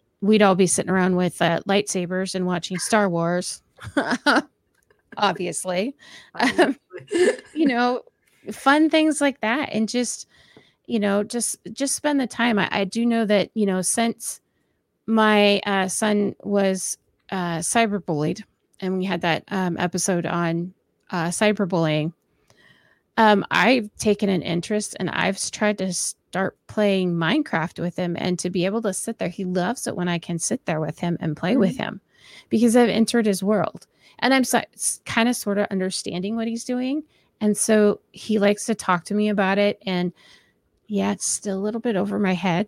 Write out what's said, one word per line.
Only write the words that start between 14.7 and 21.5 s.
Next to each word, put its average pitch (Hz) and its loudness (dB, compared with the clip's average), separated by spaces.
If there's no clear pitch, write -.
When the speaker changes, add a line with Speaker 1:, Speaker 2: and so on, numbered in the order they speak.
Speaker 1:
my, 214 4
uh, 196 0
son 208 0
was, 196 -2
uh, 175 -2
cyberbullied, 190 0
and 190 -4
we 185 -2
had 175 -4
that, 165 -2
um, 185 -2
episode 175 -2
on, 170 -2
uh, 170 -2
cyberbullying, 175 0